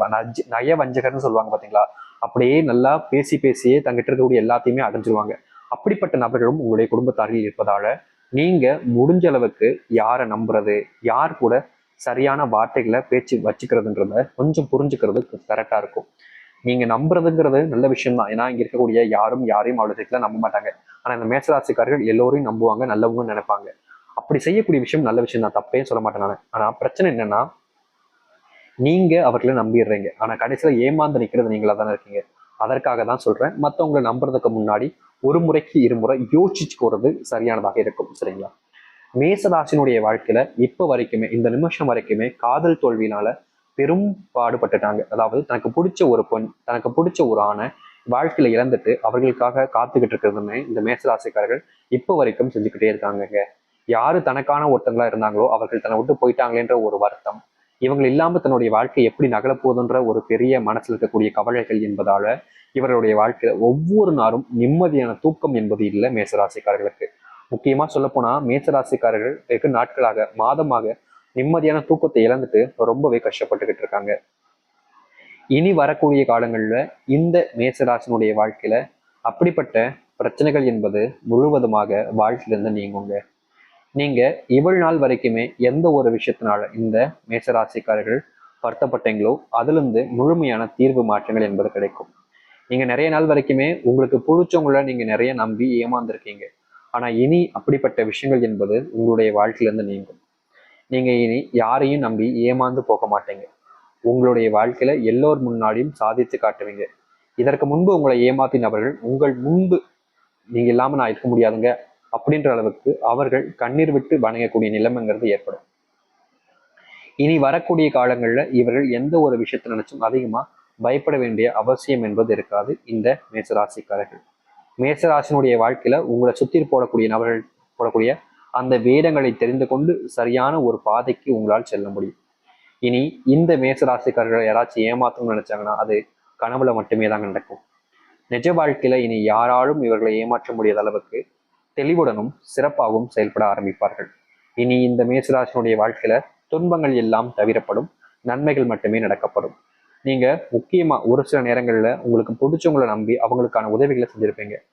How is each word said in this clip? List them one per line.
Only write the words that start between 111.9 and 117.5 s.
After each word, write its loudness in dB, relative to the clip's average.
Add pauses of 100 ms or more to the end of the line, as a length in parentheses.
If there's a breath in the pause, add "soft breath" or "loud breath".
அப்படின்ற 0
அளவுக்கு -2
அவர்கள் -2
கண்ணீர் 0
விட்டு 0
வணங்கக்கூடிய -2
நிலைமைங்கிறது -2
ஏற்படும். -4 (1600 loud breath)
இனி 2
வரக்கூடிய 2